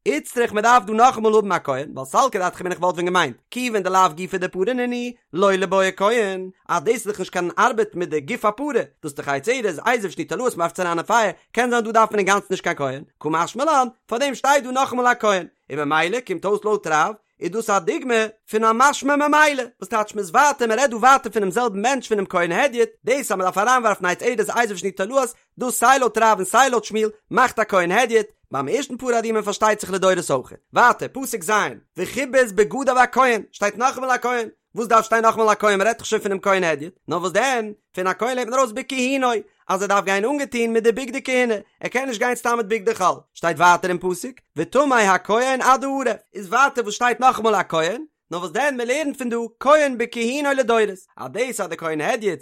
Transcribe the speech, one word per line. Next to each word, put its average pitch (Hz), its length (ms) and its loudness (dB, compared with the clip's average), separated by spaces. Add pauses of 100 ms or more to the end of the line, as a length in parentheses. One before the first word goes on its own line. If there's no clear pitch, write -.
יעצט 285 280 -4
טרעף 233 180 0
מיר 208 100 -2
דארף 233 220 4
דו 196 80 -8
נאך 233 260 4
אמאל 220 140 2
אויבן 208 200 2
א 170 120 0
כהן. 135 300 -4
וואס 135 180 -12
זאל 220 80 2 (140)
איך, 190 80 -2
האט 180 100 -2
איך - 100 -14
מיר 180 60 -6
נישט 175 120 -6
געוואלט, 175 140 0
ווען 175 120 -4
געמיינט. 170 300 0 (140)
כי 247 200 -6
ווען 208 120 -2
דער 180 100 -2
לאו 185 220 4
גיט 175 160 -10
פון 190 100 -4
דער 185 80 -4
פרה 185 240 -2
נהנה, 247 240 -4 (360)
לא 196 200 2
לבא 190 440 0
כהן. 190 540 0 (200)
אה, 170 100 0
דאס 214 260 -2
איז 208 120 -6
נישט 185 140 -6
קיין 175 260 -2
ארבעט 214 360 0
מיט 175 140 -4
דער 151 120 -2
גוף 175 200 -6
פון 208 160 0
פרה. 294 160 -6
דאס 214 140 0 (180)
איז 143 100 -10
דער 139 120 -10
חצי, 190 360 -2
דאס 208 80 -2
איז 147 160 -8
אייזער, 233 200 0
נישט 165 220 -8
דער 165 100 -6
לוז, 247 160 -2
מען 165 120 -2
האט 165 60 -4
עס - 80 -8
אריין 170 180 0
אין 160 80 -6
דער - 0 -
פייער. 214 260 2 (200)
קען 247 180 0
זאגן, 233 140 0
דו 226 80 -8
דארפסט 220 200 4
פון 208 120 0
דעם - 20 0
גאנצן 196 240 2
נישט 190 120 -4
קיין 170 140 -2
כהן. 139 260 -6 (160)
קום, 156 140 -4
מאך 160 240 -2
מאל 277 120 0
אן, 269 200 4 (180)
פון 226 120 -4
דעם 277 160 -2
שטייט 277 300 2
דו 247 60 -10
נאך 262 220 0
אמאל 247 140 0
א 247 140 4
כהן. 190 260 0 (240)
אין 135 60 -6
דער 147 80 -2
ממילא 160 360 0
קומט 175 240 -8
אויס 202 200 0
לויט 208 220 0
רב, 160 280 2 (280)
אי 175 60 -4
דו 214 140 -4
סא 202 160 2
דיגמא 226 480 0 (240)
פון 220 140 0
א 220 100 4
משמע 269 420 2
ממילא. 294 460 2 (180)
וואס 190 80 -16
טאטש 214 260 -2
מיר 208 100 -6
ווארטן, 247 440 2
מיר 220 120 2
רעדן 254 160 0
ווארטן 254 340 4
פון 214 120 -2
דעמזעלבן 196 400 -2
מענטש, 254 260 -2
פון 220 80 0
דעם 196 100 -2
כהן 175 260 0
הדין. 233 320 2 (200)
דאס 269 260 -2
האבן 190 120 -2
מיר 185 80 2
דארף 180 80 -4
אריינווארפן, 220 480 2
אלס 208 440 0
ארז 233 200 0
איז 180 140 -10
נישט 190 160 -4
דער 190 60 -2
לוז. 254 280 0 (240)
דו 247 140 -4
סיי 262 260 4
לויט 226 200 0
רב 220 200 4
און 185 60 -4
סיי 247 260 4
לויט 226 140 0
שמיעל, 214 260 -2 (200)
מאכט 233 260 2
דער 220 120 0
כהן 180 240 2
הדין. 226 300 2 (280)
ביים 135 180 -4
ערשטן 254 280 -2
פרה 240 220 -2
הדין 220 240 -2
פארשטייט 208 380 0
זיך 175 100 -10
די 190 80 -2
דורות 180 320 2
אויך. 131 220 -2 (200)
ווארט, 233 300 4
פסוק 226 400 -8
זיין. 165 360 -2 (180)
וכיבס 247 560 0
בגוד 214 360 0
אויף 254 240 4
כהן. 233 300 2 (100)
שטייט 202 240 -4
נאך 240 220 0
אמאל 262 120 -4
א 247 80 0
כהן. 247 300 -4 (260)
וואס 220 120 -6
דארף 220 180 4
שטיין 226 200 0
נאך 226 100 4
אמאל 220 140 2
א 208 60 4
כהן, 202 240 2
מען 196 80 2
רעדט 226 180 -2
שוין 214 180 -4
פון 208 80 -4
דעם 196 80 -4
כהן 190 260 0
הדין. 160 260 -4 (180)
נו 160 120 -2
וואס 175 120 -4
דען? 226 400 0 (200)
פון 185 140 -4
א 185 120 0
כהן 247 180 -2
לעבט 240 140 -4
מען 262 80 0
ארויס 254 140 2
ביי 254 160 -8
כהנוי. 254 540 0 (260)
אז 185 140 -2
ער 202 60 -4
דארף 202 160 2
גיין 196 200 0
אנגעטון 240 480 -2
מיט 226 120 2
דער 226 80 4
בגדי 240 300 -6
כהנה. 247 320 0 (260)
ער 180 80 -6
קען 262 200 -4
נישט 226 100 -6
גיין 247 160 0
סתם 240 220 -2
מיט 233 100 -4
בגדי 220 280 -2
כלה. 185 160 2 (240)
שטייט 170 220 -4
ווייטער 175 340 4
אין 180 80 -2
פסוק. 185 360 -6 (220)
ותמא 247 380 0
הכהן 226 680 2
עד 262 220 4
ערב. 269 320 -4 (180)
איז 196 120 -12
ווייטער, 254 380 2
וואו 202 80 -8
שטייט 240 280 0
נאך 254 200 4
אמאל 214 140 2
א 185 140 2
כהן? 175 340 -2 (280)
נו 165 80 -6
וואס 180 120 -8
דען? 262 260 0
מיר 240 100 -4
לערנען 277 280 -2
פון 240 160 -6
דו, 233 180 -4 (120)
כהן 277 380 4
ביי 233 120 -2
כהנוי 269 440 -2
לדורות. 226 340 2 (300)
אה, 123 100 -10
דאס 214 320 -6
האט 180 80 -4
דער 165 100 -8
כהן 160 220 -6
הדין. 208 420 -2